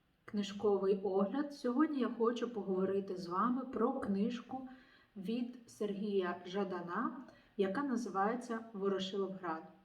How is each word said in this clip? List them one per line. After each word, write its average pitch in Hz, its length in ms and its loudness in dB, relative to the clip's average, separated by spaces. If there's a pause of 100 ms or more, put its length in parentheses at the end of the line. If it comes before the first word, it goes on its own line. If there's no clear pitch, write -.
(260)
книжковий 196 760 2
огляд. 208 520 2
Сьогодні 277 460 2
я 220 100 2
хочу 233 400 0
поговорити 196 680 0
з 165 100 -8
вами 233 380 2
про 247 340 2
книжку 233 680 -2 (460)
від 226 540 -4
Сергія 196 760 -2
Жадана, 180 800 -2 (320)
яка 190 260 2
називається 226 920 0
«Ворошиловград». 190 1000 -2 (100)